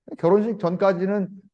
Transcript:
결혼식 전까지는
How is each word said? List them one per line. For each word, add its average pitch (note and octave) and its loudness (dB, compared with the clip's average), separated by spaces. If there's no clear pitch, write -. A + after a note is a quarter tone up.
결혼식 G#3 2
전까지는 F#3+ 0